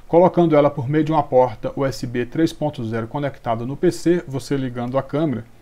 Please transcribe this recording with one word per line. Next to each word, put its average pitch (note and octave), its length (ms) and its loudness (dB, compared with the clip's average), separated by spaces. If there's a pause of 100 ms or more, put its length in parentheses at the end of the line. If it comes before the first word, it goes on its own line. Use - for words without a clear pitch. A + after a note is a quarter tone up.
colocando E3+ 480 4
ela C#3+ 140 6
por C#3 180 -6
meio D3+ 160 2
de D3+ 80 -2
uma D#3 100 2
porta B2+ 540 0
U C#3 80 0
S C3 220 -4
B B2 180 -4
três D#3+ 300 0
ponto - 320 -4
zero A2+ 200 -4
conectada B2 600 -4
no C#3 100 -6
P E3+ 160 2
C, E3+ 340 0
você C3+ 300 -4
ligando B2 400 -4
a C3+ 60 2
câmera, C#3 420 -2 (180)